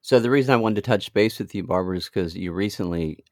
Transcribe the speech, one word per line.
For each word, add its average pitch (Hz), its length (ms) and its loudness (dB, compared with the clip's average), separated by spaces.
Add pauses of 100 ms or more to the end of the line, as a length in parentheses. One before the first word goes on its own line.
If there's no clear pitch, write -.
So 123 180 4
the 120 100 2
reason 135 220 4
I 120 60 6
wanted 110 160 2
to 101 80 -2
touch - 320 -2
base 110 240 2
with - 160 -8
you, 98 100 -6
Barbara, 92 320 -2
is - 140 -8
'cause 87 240 -4
you 90 180 -6
recently, 85 800 -4